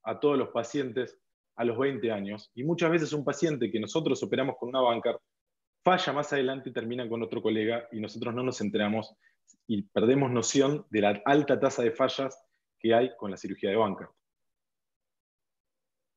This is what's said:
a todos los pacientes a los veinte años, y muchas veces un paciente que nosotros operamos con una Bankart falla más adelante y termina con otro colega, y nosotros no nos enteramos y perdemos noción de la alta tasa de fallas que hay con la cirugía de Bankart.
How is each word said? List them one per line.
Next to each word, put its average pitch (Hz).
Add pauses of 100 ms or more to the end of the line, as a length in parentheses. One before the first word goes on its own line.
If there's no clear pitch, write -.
a 110
todos 147
los 117
pacientes 123 (380)
a 117
los 117
veinte 123
años, 104
y 123
muchas 170
veces 160
un 147
paciente 135
que 107
nosotros 135
operamos 123
con 120
una 131
Bankart 117 (640)
falla 180
más 147
adelante 135
y -
termina 120
con 113
otro 113
colega, 110
y 113
nosotros 117
no 123
nos 127
enteramos 104 (520)
y 101
perdemos 127
noción 135
de 107
la 101
alta 143
tasa 131
de 117
fallas 131 (400)
que 113
hay 123
con 104
la 92
cirugía 98
de 98
Bankart. 98 (2000)